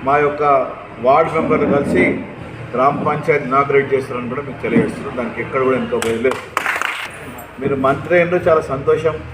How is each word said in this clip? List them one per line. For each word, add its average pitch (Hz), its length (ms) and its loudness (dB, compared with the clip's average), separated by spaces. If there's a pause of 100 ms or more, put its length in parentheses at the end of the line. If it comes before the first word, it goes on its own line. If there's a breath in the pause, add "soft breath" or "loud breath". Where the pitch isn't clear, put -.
మా 139 80 4 (100)
యొక్క 147 180 0 (640)
వార్డు 156 280 6
మెంబర్లు 147 400 2
కలిసి - 300 2 (680)
గ్రామ 135 220 2 (120)
పంచాయతీ 147 420 0
ఇనాగ్రేట్ 139 440 2
చేస్తారని 123 380 -4
కూడా 139 160 -6
మీకు - 180 -10
తెలియజేస్తున్నాం. - 520 0
దానికి 117 260 -6
ఎక్కడ 131 240 -2
కూడా 131 100 2
వెనుక 117 260 -2
పోయేది 113 220 -2
లేదు. 127 140 0 (1200)
మీరు 139 140 -2 (120)
మంత్రి 156 320 0
అయినరు 170 280 2
చాలా 160 160 4 (100)
సంతోషం 156 420 0 (180)